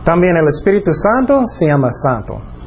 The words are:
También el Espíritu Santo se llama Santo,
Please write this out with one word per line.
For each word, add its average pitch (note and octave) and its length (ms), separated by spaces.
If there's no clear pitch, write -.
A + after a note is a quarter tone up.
También F3 320
el D#3 120
Espíritu F#3+ 460
Santo B3 520
se E3+ 220
llama C#3 240
Santo, A2+ 500